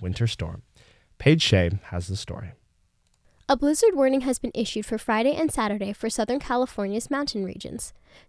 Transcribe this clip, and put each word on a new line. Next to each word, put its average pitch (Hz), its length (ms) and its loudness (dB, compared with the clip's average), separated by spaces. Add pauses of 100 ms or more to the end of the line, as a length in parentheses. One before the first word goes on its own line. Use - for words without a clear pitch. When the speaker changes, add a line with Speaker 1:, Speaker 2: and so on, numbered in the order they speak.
Speaker 1:
winter 92 240 -2
storm. 87 360 -6 (560)
Paige 156 240 6
Shea 87 280 4 (140)
has 90 240 -6
the 95 80 -4
story. 87 340 -10 (1000)
Speaker 2:
A 269 60 6
blizzard 302 380 4
warning 269 260 4
has 254 180 -2
been 233 160 -6
issued 214 300 -4
for 180 140 -4
Friday 233 340 2
and 311 180 0
Saturday 202 440 -2
for 226 160 -4
Southern 240 280 0
California's 233 720 -2
mountain 277 360 -4
regions. - 480 -10 (340)